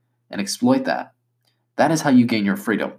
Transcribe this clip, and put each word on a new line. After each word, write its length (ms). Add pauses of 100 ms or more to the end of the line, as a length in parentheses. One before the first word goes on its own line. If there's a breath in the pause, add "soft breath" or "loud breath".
(300)
and 100
exploit 460
that. 280 (600)
That 160
is 100
how 80
you 160
gain 200
your 100
freedom. 440